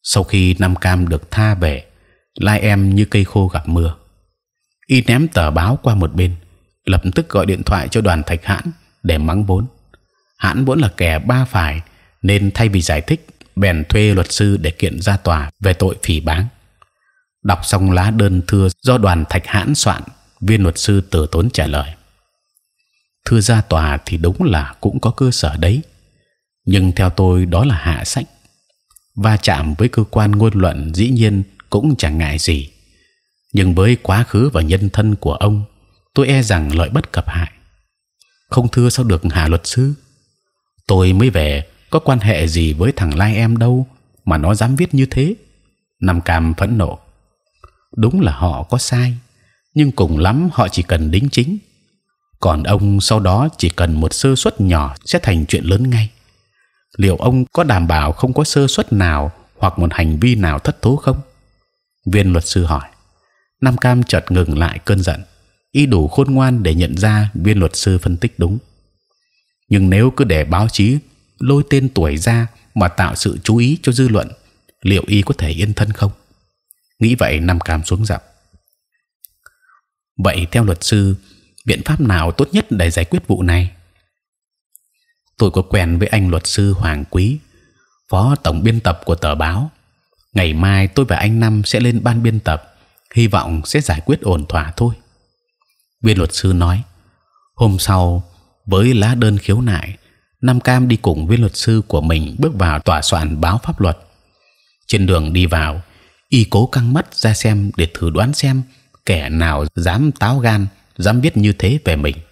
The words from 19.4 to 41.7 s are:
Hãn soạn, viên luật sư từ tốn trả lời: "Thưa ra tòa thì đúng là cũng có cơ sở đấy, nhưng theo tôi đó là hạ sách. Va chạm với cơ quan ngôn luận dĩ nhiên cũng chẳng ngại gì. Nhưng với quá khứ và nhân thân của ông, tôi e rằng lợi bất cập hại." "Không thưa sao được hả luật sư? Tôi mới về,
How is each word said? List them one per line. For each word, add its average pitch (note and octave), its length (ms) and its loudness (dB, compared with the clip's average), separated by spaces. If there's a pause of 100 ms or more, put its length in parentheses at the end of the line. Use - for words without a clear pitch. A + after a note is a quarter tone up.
Hãn G#2+ 280 -2
soạn, - 280 -2 (380)
viên F#2 220 2
luật E2+ 160 0
sư G2+ 220 2 (100)
từ D#2 160 0
tốn F2 240 0
trả D2+ 160 -2
lời: D2 280 -4 (1300)
"Thưa A2+ 160 2
ra A2 200 2
tòa D#2 460 0
thì E2 100 -4
đúng E2+ 260 -2
là D#2+ 380 -2
cũng - 200 -4
có A2+ 100 0
cơ B2+ 200 0
sở - 260 -4
đấy, F#2+ 260 0 (880)
nhưng F#2+ 220 4
theo F#2 180 2
tôi F2+ 360 2
đó F#2+ 180 0
là C3 100 2
hạ D#2 300 -4
sách. - 200 -6 (920)
Va G#2+ 200 2
chạm D#2 380 -2
với A2 140 0
cơ A2+ 220 0
quan G#2 220 2
ngôn G#2 220 2
luận D#2+ 400 -2
dĩ A2 160 0
nhiên G#2+ 320 2 (280)
cũng B2+ 260 0
chẳng D#2 220 -2
ngại D#2+ 200 -2
gì. C#2+ 320 -4 (840)
Nhưng F#2 220 2
với G#2 280 4
quá G2+ 200 0
khứ B2 300 0
và D#2+ 100 0
nhân F#2+ 280 0
thân G#2+ 240 0
của D2+ 200 -4
ông, G#2 300 0 (500)
tôi C3+ 140 2
e C3+ 140 2
rằng D#2+ 340 0
lợi E2 120 0
bất C#3 240 -2
cập - 160 -4
hại." E2+ 240 -4 (1000)
"Không A#2+ 180 0
thưa A#2+ 220 2
sao B2 140 -2
được F#2 260 0
hả D#2+ 180 0
luật E2+ 180 0
sư? C3+ 280 0 (920)
Tôi F#2 260 4
mới A2+ 180 4
về, D2+ 360 -2 (240)